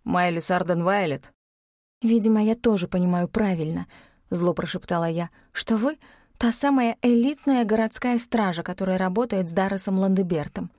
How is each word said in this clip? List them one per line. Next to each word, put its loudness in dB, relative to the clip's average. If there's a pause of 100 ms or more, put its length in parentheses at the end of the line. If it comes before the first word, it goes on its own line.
Майли 0
Сарден 0
Вайлет?» -2 (720)
«Видимо, 4
я 2
тоже 0
понимаю 0
правильно», — -2 (440)
зло 0
прошептала -4
я, -4 (220)
«что -2
вы -2 (400)
та 2
самая 2
элитная 2
городская 0
стража, 0
которая -2
работает -2
с -6
Дарресом 0
Ландебертом. 0